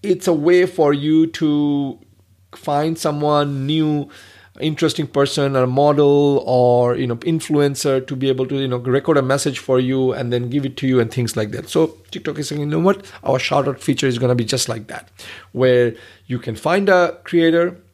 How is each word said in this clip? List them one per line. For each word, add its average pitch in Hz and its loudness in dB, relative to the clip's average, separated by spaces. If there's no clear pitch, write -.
it's 196 -2
a 180 2
way 175 4
for 156 2
you 156 2
to 147 -2
find 156 -4
someone 147 -2
new, 151 0
interesting 156 -2
person, 139 0
a 127 2
model 143 2
or, 123 2
you 135 -4
know, 120 -4
influencer 143 0
to 147 -8
be 135 -2
able 131 0
to, 139 -4
you 135 -4
know, 123 -4
record 131 0
a 139 4
message 135 -2
for 131 0
you 131 0
and 123 -6
then 120 -2
give 135 -2
it 123 -8
to 135 -4
you 127 4
and 113 0
things 120 -4
like 107 -4
that. - -12
So 160 0
TikTok - -10
is 147 -8
saying, 147 -6
You 147 -4
know 156 -2
what? 196 0
Our 131 0
shout 135 -2
out 139 -6
feature 139 -2
is 120 0
gonna 123 2
be 120 0
just 123 -4
like 113 -10
that, - -16
where 123 2
you 127 -6
can 113 -8
find 196 0
a 180 2
creator 170 2